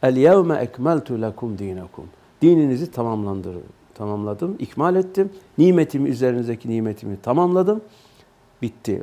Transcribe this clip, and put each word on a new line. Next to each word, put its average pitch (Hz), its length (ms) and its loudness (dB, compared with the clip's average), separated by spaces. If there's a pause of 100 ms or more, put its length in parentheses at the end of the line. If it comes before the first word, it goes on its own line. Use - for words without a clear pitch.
"El 131 140 2
yevme 170 400 6
ekmeltu 127 640 -2
lekum 110 360 -8
dinakum." 92 460 -12 (380)
Dininizi 156 480 4
tamamlandır-, 101 680 -6 (380)
tamamladım, 104 640 -6
ikmal 170 380 -2
ettim. 190 340 0 (280)
Nimetimi, 156 500 4
üzerinizdeki 120 640 -2
nimetimi 107 520 -6
tamamladım. 180 580 2 (840)
Bitti. - 400 -6